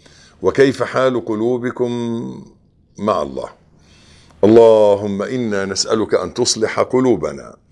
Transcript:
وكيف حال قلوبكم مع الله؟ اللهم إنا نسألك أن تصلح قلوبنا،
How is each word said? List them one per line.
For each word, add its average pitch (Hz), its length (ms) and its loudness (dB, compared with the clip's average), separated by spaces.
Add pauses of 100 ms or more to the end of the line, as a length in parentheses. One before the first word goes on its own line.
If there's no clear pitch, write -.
(420)
وكيف 123 420 2
حال 127 420 -2
قلوبكم 120 680 -4 (1080)
مع 98 220 -2
الله؟ 65 280 -8 (960)
اللهم 104 760 6
إنا 104 440 -4
نسألك 98 480 -4
أن 92 200 -2
تصلح 110 460 -2
قلوبنا، 78 760 -2 (160)